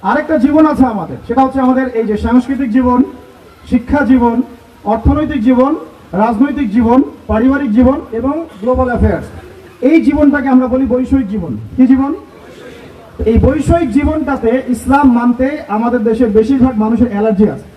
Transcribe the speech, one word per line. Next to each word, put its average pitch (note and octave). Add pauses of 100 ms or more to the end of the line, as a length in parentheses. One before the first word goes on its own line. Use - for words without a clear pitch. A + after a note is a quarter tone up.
আরেকটা D4
জীবন D4
আছে C4
আমাদের, F#3+ (100)
সেটা B3
হচ্ছে C4+
আমাদের B3+
এই A3+
যে G#3
সাংস্কৃতিক B3
জীবন, B3 (680)
শিক্ষা B3
জীবন, A#3+ (420)
অর্থনৈতিক C#4
জীবন, B3+ (360)
রাজনৈতিক A#3
জীবন, A#3 (240)
পারিবারিক C4
জীবন B3+ (120)
এবং C#4+ (140)
গ্লোবাল B3+
অ্যাফেয়ার্স। - (540)
এই C#4+
জীবনটাকে C#4+
আমরা B3+
বলি B3+
বৈষয়িক B3+
জীবন। E3+ (200)
কি B3+
জীবন? C4+ (1080)
এই A3
বৈষয়িক C#4+
জীবনটাতে C4+
ইসলাম C4
মানতে B3 (100)
আমাদের A3+
দেশের A3
বেশিরভাগ A#3
মানুষের A3
অ্যালার্জি G3+
আছে B2 (120)